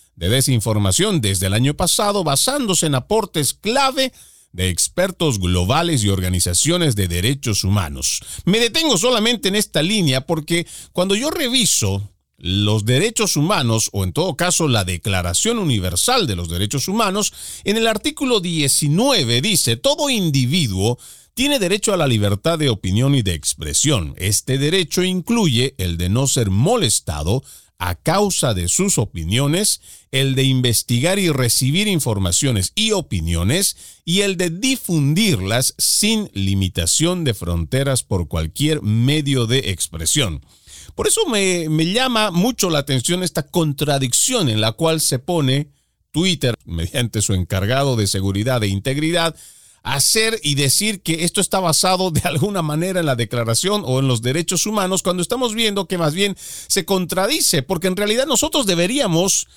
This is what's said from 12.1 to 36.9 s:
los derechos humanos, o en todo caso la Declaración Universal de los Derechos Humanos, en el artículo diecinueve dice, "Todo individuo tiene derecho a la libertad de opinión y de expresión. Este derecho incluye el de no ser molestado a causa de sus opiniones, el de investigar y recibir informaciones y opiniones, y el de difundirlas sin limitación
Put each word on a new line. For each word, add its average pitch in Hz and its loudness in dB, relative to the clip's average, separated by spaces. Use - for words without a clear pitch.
los 104 0
derechos 180 0
humanos, 143 0
o 101 -2
en 92 -2
todo 165 -2
caso 175 0
la 113 2
Declaración 92 -2
Universal 143 0
de 101 -2
los 85 -4
Derechos 104 -4
Humanos, 202 -4
en 202 0
el 226 2
artículo 240 0
diecinueve 156 2
dice, 151 2
"Todo 294 0
individuo 135 2
tiene 277 2
derecho 202 0
a 190 2
la 147 2
libertad 107 0
de 147 0
opinión 110 0
y 127 2
de 92 -2
expresión. 78 -2
Este 104 -2
derecho 175 0
incluye 185 0
el 87 -2
de 90 -2
no 123 0
ser 110 0
molestado 110 0
a 90 -4
causa 175 0
de 90 -2
sus 190 0
opiniones, 131 -2
el 135 0
de 135 0
investigar 131 2
y 175 2
recibir 131 0
informaciones 110 0
y 220 0
opiniones, 98 -2
y 185 2
el 196 0
de 180 0
difundirlas 160 0
sin 214 0
limitación 98 0